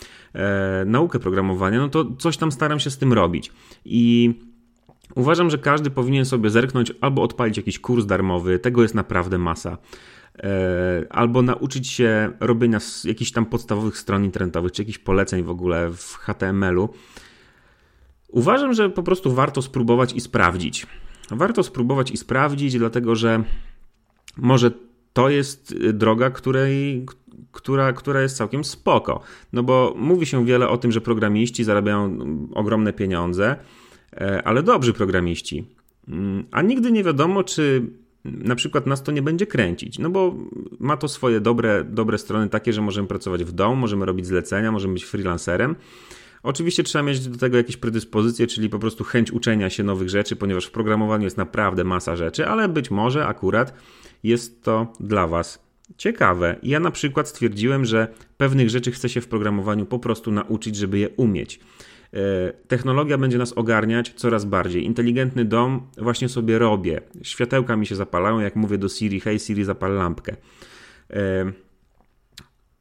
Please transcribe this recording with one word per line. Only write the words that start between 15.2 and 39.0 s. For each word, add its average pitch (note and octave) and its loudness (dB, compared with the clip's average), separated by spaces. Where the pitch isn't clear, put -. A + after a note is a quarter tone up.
w E2 -6
ogóle F2 -2
w - -14
H - -8
T - -4
M G2 0
L-u. F#2 2
Uważam, B3 2
że G#3+ 2
po F#3+ -4
prostu F3 0
warto C3+ 0
spróbować B2 2
i A#2+ -4
sprawdzić. F2 0
Warto F#3+ 0
spróbować C3 0
i - -6
sprawdzić, C#3 0
dlatego A#2 2
że A2+ 2
może B2 6
to C3 4
jest, C#3 -4
y, - 0
droga, A2 2
której, C3+ -2
k-, - -18
która, C3+ 0
która C3+ -2
jest C3 -2
całkiem C3 -4
spoko. - 0
No A#2+ 0
bo B2+ 4
mówi D#3+ 2
się C3 2
wiele B2 4
o A#2+ 2
tym, A#2+ 2
że A2 2
programiści A2 0
zarabiają, G#2 2
mm, D2 -6
ogromne G#2+ 0
pieniądze, F#2+ 0
e, G2 -2
ale A#2+ 2
dobrzy E3 4
programiści. F2 -2
Mm, G2 -4
a - 0
nigdy A#3+ 2
nie G#3+ 2
wiadomo, E3+ 2
czy C3+ 0
na G#2 -2
przykład C#3 -2
nas C3+ 0